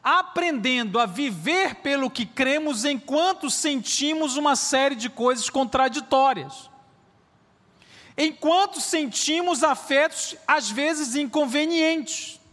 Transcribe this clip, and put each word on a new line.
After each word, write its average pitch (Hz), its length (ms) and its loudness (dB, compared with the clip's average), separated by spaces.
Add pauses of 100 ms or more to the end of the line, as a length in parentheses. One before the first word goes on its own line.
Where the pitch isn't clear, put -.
aprendendo 254 920 0
a 240 40 4
viver 233 720 -2
pelo 277 340 -2
que - 160 -6
cremos 269 600 -2
enquanto 294 640 0
sentimos 294 840 -2
uma 294 180 2
série 269 400 2
de 220 160 -8
coisas 247 400 0
contraditórias. 262 1200 0 (1500)
Enquanto 311 640 2
sentimos 311 840 0
afetos, 294 720 0 (100)
às 262 240 2
vezes, 285 460 -2
inconvenientes. 302 1200 0 (120)